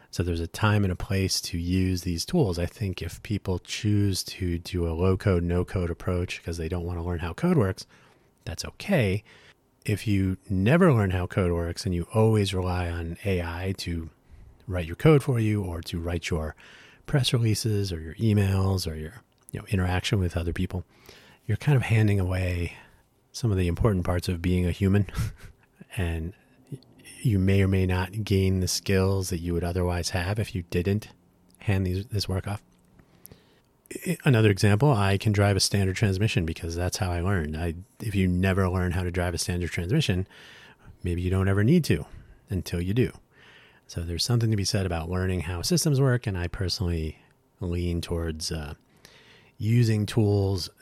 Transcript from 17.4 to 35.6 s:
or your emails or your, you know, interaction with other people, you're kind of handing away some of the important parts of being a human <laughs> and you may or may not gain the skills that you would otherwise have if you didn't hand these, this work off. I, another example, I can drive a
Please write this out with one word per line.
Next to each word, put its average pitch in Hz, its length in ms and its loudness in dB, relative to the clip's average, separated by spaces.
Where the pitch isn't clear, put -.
or 80 80 -6
your 78 160 -12
emails 95 720 2
or 78 60 -6
your, 78 280 -12
you 98 80 -8
know, - 100 -14
interaction 92 500 0
with 90 180 0
other 85 160 -2
people, 90 320 -4
you're 107 120 0
kind 147 180 2
of 117 80 2
handing 107 360 4
away 90 580 -2
some 113 200 -2
of 92 60 2
the 90 100 4
important 90 380 2
parts 90 240 -2
of 85 120 -4
being 90 240 2
a 87 60 2
human 98 360 2
<laughs> - 460 -20
and 82 360 -2
you 104 160 4
may 98 240 4
or 95 40 4
may 95 180 4
not 92 380 -2
gain 95 360 2
the 92 80 0
skills 95 600 0
that 87 100 -2
you 87 140 -4
would 85 100 0
otherwise 87 480 -2
have 95 280 -2
if - 140 -4
you 90 160 -4
didn't 98 400 0
hand 95 260 0
these, 92 220 -2
this 101 220 -4
work 95 180 -4
off. 101 140 -8
I, 170 180 -2
another 110 240 6
example, 107 420 4
I 98 260 2
can 107 140 0
drive 101 240 4
a 95 60 0